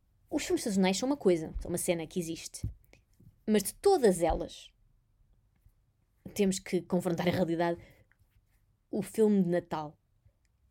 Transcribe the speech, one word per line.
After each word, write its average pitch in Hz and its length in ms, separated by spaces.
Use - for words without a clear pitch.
os 294 140
filmes - 200
sazonais 190 340
são 254 100
uma 262 100
coisa, 165 420
são - 120
uma 175 60
cena 165 280
que 170 140
existe. - 500
Mas 208 160
de - 120
todas 247 460
elas, 170 500
temos 190 240
que 180 220
confrontar 175 460
a 175 40
realidade. 170 500
O 190 120
filme 208 400
de 175 80
Natal 160 480